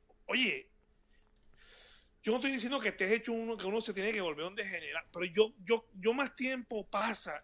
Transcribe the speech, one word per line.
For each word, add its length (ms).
Oye, 420
yo 60
no 60
estoy 160
diciendo 260
que 80
estés 240
hecho 220
uno, 240
que 80
uno 160
se 120
tiene 200
que 80
volver 240
un 100
degenerado, 560
pero 140
yo, 280
yo, 200
yo 180
más 240
tiempo 520
pasa 540